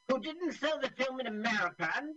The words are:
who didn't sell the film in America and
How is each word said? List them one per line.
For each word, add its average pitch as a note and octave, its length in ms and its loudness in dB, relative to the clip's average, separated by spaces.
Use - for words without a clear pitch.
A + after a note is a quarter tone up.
who C4 120 4
didn't D#4+ 320 -2
sell D4 280 0
the C4 100 0
film C4 300 -2
in B3+ 60 -4
America G#3+ 680 0
and D4+ 200 -4